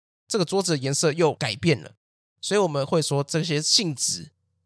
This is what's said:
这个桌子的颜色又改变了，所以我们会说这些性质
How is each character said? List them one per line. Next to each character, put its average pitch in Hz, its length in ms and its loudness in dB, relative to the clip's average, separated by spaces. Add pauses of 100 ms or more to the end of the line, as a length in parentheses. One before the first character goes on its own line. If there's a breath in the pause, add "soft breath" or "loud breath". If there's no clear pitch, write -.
(280)
这 226 120 0
个 175 60 0
桌 196 160 0
子 185 100 0
的 208 60 2
颜 135 160 -2
色 151 180 2
又 156 220 2
改 117 220 -4
变 135 240 2
了， - 120 -16 (500)
所 - 160 -2
以 - 20 4
我 190 80 4
们 139 180 -2
会 165 160 0
说 143 220 0
这 156 200 -2
些 151 180 -2
性 160 340 2
质 90 360 -4 (340)